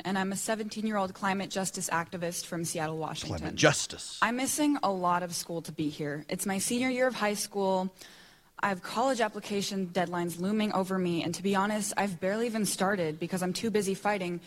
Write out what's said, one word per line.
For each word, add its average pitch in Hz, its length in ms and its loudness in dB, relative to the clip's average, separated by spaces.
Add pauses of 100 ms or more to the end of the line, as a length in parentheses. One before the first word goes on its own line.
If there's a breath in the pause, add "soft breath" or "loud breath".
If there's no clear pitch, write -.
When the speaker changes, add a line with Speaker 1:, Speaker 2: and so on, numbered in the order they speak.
Speaker 1:
and 190 120 0
I'm 190 140 0
a 190 60 -4
seventeen-year-old 214 760 -2
climate 190 360 0
justice 190 400 -4
activist 170 560 -2
from 170 180 -4
Seattle, 160 340 -2
Washington. 151 420 -4
Speaker 2:
Climate 80 180 -6
justice. - 640 2
Speaker 1:
I'm 226 160 2
missing 285 440 2
a 202 80 4
lot 180 320 2
of 175 140 -4
school 165 280 -4
to 160 100 -10
be 151 160 0
here. 147 400 -4
It's 180 160 -2
my 196 140 0
senior 240 280 2
year 254 200 4
of 233 80 0
high 208 180 2
school. 190 600 0 (640 loud breath)
I 202 120 2
have 185 120 -2
college 247 380 2
application 202 680 0
deadlines 175 520 0
looming 208 320 2
over 190 260 2
me, 175 240 2
and 170 140 -2
to 175 80 -8
be 196 100 2
honest, 202 440 2
I've 190 240 0
barely 208 240 0
even 220 200 0
started 180 540 0
because 175 240 -2
I'm 180 80 0
too 226 180 -2
busy 196 240 2
fighting 185 540 -2